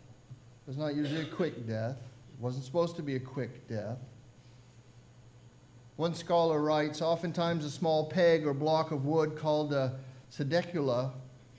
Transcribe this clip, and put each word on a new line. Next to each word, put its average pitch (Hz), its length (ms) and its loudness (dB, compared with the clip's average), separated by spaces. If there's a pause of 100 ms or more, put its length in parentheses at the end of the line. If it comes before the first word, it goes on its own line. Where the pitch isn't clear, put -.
(680)
It - 20 -12
was 135 100 -6
not 151 160 -2
usually 147 280 0
a - 120 -8
quick 143 320 -2
death. 113 300 -2
It - 440 -18
wasn't 127 240 -4
supposed 170 320 0
to 165 60 -8
be 139 140 -2
a 123 40 -2
quick - 480 -8
death. 110 300 -6 (2000)
One 165 180 0
scholar 165 460 2
writes, 151 420 0
"Oftentimes 170 640 0
a 147 60 -4
small 156 360 2
peg 165 400 6
or 143 80 2
block 156 380 2
of 135 120 -2
wood 151 320 2
called 151 360 2
a 131 260 0 (320)
sedicula 135 800 0 (480)